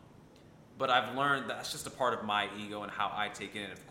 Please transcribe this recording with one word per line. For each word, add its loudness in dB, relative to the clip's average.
but 2
I've 4
learned 2
that's -4
just -6
a -6
part 2
of -4
my 2
ego -6
and -6
how 0
I 0
take -8
it -4
in, -8
of -14